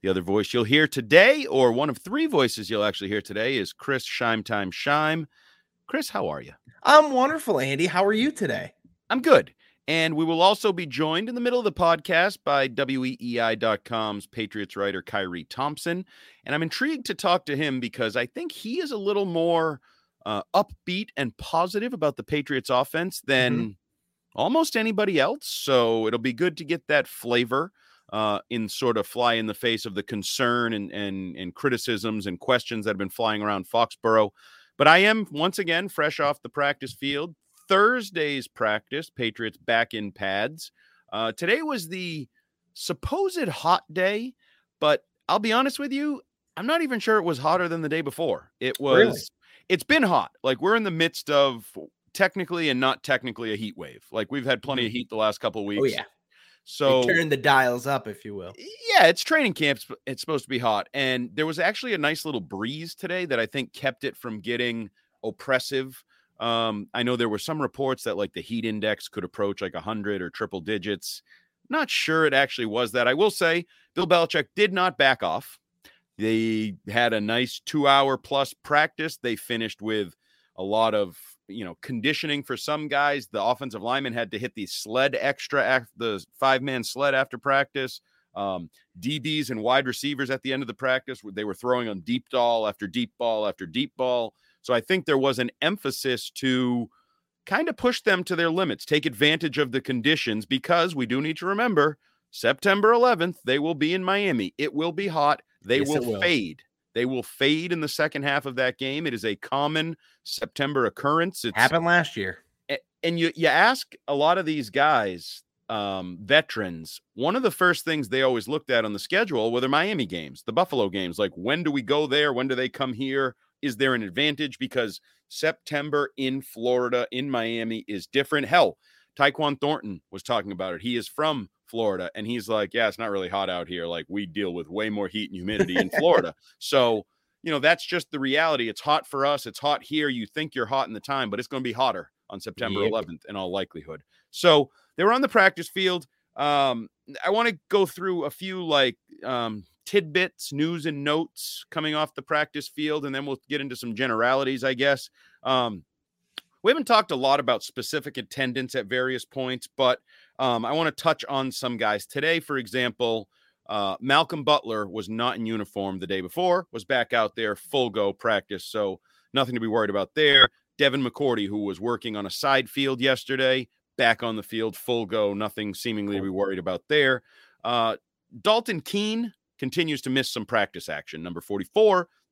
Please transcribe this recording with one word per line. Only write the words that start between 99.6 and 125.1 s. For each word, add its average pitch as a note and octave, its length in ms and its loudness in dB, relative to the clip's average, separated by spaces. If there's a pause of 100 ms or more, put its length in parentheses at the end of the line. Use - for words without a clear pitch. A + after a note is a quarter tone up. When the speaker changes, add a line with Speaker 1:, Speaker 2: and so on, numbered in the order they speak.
Speaker 1:
the C3 80 0
conditions, B2 640 0
because E3+ 500 0
we C3 120 -2
do B2+ 160 -2
need D#3+ 160 -4
to F3 80 -8
remember F#3+ 500 2 (340)
September G3 640 2
eleventh, A3+ 500 4
they C3 160 2
will D#3+ 160 0
be D3+ 200 0
in F#3 100 -2
Miami. F#3 540 0
It D3 160 -2
will D#3+ 180 -2
be G3 160 -4
hot. D3+ 320 2 (220)
They A#2+ 180 2
Speaker 2:
Yes, C#3 80 0
Speaker 1:
will D3+ 80 0
Speaker 2:
it B2 100 0
will. G#2+ 140 -2
Speaker 1:
fade. G#2 420 0 (320)
They A#2+ 100 0
will B2+ 180 -2
fade D#3 480 0
in E3+ 120 -2
the D3 60 -4
second D3+ 340 -2
half C#3+ 240 0
of B2+ 100 -6
that B2+ 220 0
game. C#3 280 -4
It C3+ 60 -2
is G#2+ 140 -4
a G#2 100 -2
common D#3 600 -2 (280)
September C#3 640 -2
occurrence. D#3+ 580 0
It's A2+ 100 -2
Speaker 2:
Happened C3 300 4
last F3 320 2
year. F#2+ 280 -6 (260)
Speaker 1:
a-, C#3 80 -4 (240)
and E3+ 180 0
you, E3 140 2
you D#3+ 120 0
ask F#3 460 4 (160)
a C#3+ 60 0
lot D#3 240 4
of F3 80 -2
these C#3+ 240 -4
guys, A#2 720 0 (260)
um, G2 540 -4
veterans, G2 800 -2 (100)
one D#3+ 240 -2
of C4 60 -2
the G#3+ 80 2
first F3+ 340 2
things D3+ 240 -2
they C3 140 0
always A#2+ 260 0
looked D3+ 220 -4
at A2+ 160 4
on G#2 80 -4
the G2 40 -6
schedule D3+ 540 0
were B2 80 2
their C3 80 0
Miami D#3 380 2
games, D#2 400 -10
the A2+ 60 -6
Buffalo C3 360 2
games. F2+ 300 -4
Like, G2+ 160 0
when C#3 280 -2
do D#3+ 80 0
we C#3 120 -2
go D3 240 2
there? D3 260 2
When B2+ 160 -2
do C3 60 0
they B2+ 160 -2
come C3 240 -4
here? C3+ 420 -2 (240)
Is B2+ 160 -4
there C3 180 4
an A#2 80 -2
advantage? C3+ 560 -2
Because A#2+ 440 -4 (260)